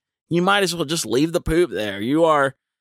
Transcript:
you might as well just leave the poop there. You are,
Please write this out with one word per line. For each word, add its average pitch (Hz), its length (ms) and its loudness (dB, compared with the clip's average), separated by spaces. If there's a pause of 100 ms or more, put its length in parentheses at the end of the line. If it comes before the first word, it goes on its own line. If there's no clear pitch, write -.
(280)
you 170 140 0
might 196 220 2
as 175 100 -2
well 170 100 -4
just 151 220 -6
leave 143 260 0
the 170 80 0
poop 165 300 0
there. 101 300 -6
You 143 240 2
are, 143 320 2 (240)